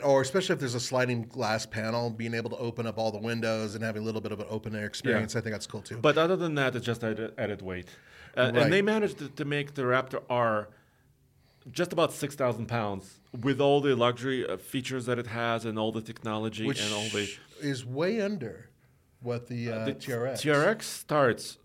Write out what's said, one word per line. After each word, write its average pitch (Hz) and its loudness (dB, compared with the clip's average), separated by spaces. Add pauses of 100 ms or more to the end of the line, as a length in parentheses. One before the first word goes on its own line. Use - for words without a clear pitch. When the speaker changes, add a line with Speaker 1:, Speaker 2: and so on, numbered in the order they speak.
Speaker 1:
or 139 6
especially 180 0
if 131 0
there's 123 -2
a 117 -2
sliding 123 0
glass 110 -2
panel, 113 -2
being 113 -4
able 113 -2
to 113 -8
open 117 -4
up 107 -4
all 110 2
the 107 -4
windows 110 0
and 110 -4
having 110 -2
a - -4
little 110 -2
bit 101 -6
of 104 -4
an 104 -6
open 110 -6
air 104 -4
experience, 107 0
Speaker 2:
Yeah. 117 2
Speaker 1:
I - -4
think 110 -4
that's 101 -8
cool 107 -10
too. - -10
Speaker 2:
But 147 6
other 170 6
than 170 0
that, 131 2
it's 110 -4
just 117 -2
added, 110 -2
added 101 -4
weight. 90 -6 (480)
Uh, 127 4 (120)
Speaker 1:
Right. 120 6
Speaker 2:
and 113 6
they 196 6
managed 208 2
to, 143 -8
to - -6
make 143 -2
the 139 -2
Raptor 131 2
R 113 2 (1040)
just 170 -2
about - 4
six 143 -6
thousand 117 0
pounds 104 -4 (240)
with 135 2
all 143 6
the 139 4
luxury, 120 2
uh, 95 -4
features 127 -4
that 123 0
it 120 -6
has 117 -2
and 110 -2
all 110 0
the 113 -4
technology 110 -4
Speaker 1:
Which 131 -2
Speaker 2:
and 107 -2
all 107 -2
the 104 -2 (320)
Speaker 1:
is 139 -4
way 170 0
under 190 -6 (500)
what 120 -4
the, 117 -4
Speaker 2:
Uh, 110 -2
Speaker 1:
uh, 110 -4
Speaker 2:
the 139 -2
Speaker 1:
T 135 -6
R 120 -2
X. 131 -4
Speaker 2:
T 147 2
R 147 6
X 220 0
starts, - 2